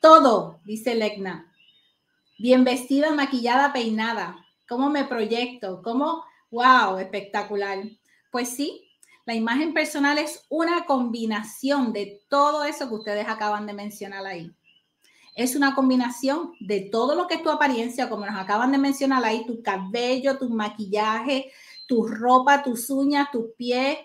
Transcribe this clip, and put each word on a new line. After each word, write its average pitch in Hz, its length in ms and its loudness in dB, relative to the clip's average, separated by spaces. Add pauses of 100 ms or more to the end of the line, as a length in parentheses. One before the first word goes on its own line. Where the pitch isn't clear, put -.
Todo, 277 640 8
dice 220 300 -4
Legna. 196 580 -4 (840)
Bien 247 240 6
vestida, 269 480 2
maquillada, 269 640 2
peinada. 220 720 -4 (220)
Cómo 254 200 -2
me 294 160 0
proyecto, 214 800 -4
cómo, 294 400 -2 (300)
wow, 233 460 4
espectacular. 196 840 -6 (480)
Pues 247 200 -6
sí, - 380 -8 (380)
la 233 80 -6
imagen 254 400 0
personal 294 440 0
es 311 300 -6
una 330 380 0
combinación 233 1040 -2
de - 360 -8
todo 294 340 2
eso 294 260 -6
que 220 60 -6
ustedes 214 340 -6
acaban 208 380 -4
de 208 60 -10
mencionar 202 520 -12
ahí. 170 280 -12 (840)
Es 247 220 -2
una 277 180 2
combinación 262 880 0
de 196 220 -4
todo 240 340 0
lo 359 100 -2
que 349 80 -2
es - 80 -6
tu 320 80 0
apariencia, 254 580 0
como 202 180 -8
nos 208 100 -8
acaban 208 340 0
de 277 80 2
mencionar 269 460 2
ahí, 226 200 0
tu 233 160 -10
cabello, 240 800 -2
tu 254 120 -4
maquillaje, 220 1000 -2 (360)
tu 226 200 2
ropa, 254 560 4
tus 240 280 -4
uñas, 277 420 2
tus 226 140 -2 (100)
pies 254 480 0